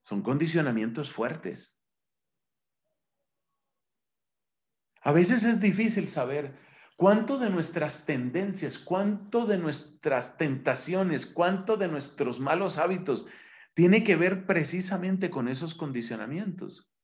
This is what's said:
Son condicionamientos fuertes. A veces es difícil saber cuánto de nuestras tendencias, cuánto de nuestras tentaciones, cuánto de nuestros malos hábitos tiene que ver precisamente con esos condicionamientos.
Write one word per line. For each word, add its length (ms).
Son 200
condicionamientos 880
fuertes. 680
A 120
veces 320
es 160
difícil 480
saber 480
cuánto 400
de 120
nuestras 560
tendencias, 760
cuánto 680
de 120
nuestras 800
tentaciones, 880
cuánto 520
de 100
nuestros 540
malos 360
hábitos 500
tiene 300
que 140
ver 280
precisamente 840
con 180
esos 260
condicionamientos. 1160